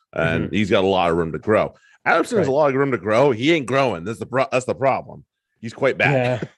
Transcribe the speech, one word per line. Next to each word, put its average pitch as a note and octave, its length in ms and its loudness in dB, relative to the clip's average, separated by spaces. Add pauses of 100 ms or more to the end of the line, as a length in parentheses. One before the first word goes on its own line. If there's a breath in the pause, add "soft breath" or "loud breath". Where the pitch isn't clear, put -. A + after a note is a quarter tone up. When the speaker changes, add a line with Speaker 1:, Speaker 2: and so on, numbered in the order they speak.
(140)
Speaker 1:
And E2 320 -2
Speaker 2:
Mm-hmm. C#2+ 100 -6
Speaker 1:
he's G2+ 160 0
got G2+ 120 4
a F#2+ 40 2
lot F2+ 240 2
of E2+ 60 0
room E2 160 -2
to D#2 60 -8
grow. F#2+ 360 0 (280 soft breath)
Adamson C#4 360 0
has D#3 80 0
a - 20 -2
Speaker 2:
Right. C3 80 0
Speaker 1:
lot D3 140 4
of C3 60 -2
room C#3 160 0
to A#2 40 -2
grow. G#2+ 320 2
He B2+ 240 0
ain't C#3+ 140 -2
growing. A#2 380 0
That's A2 120 -8
the G2+ 80 -10
pro-, B2 260 -2
that's B2 140 -2
the - 80 -2
problem. E2 500 -2 (360)
He's C#3 140 -10
quite C3+ 260 0
bad. B2 580 2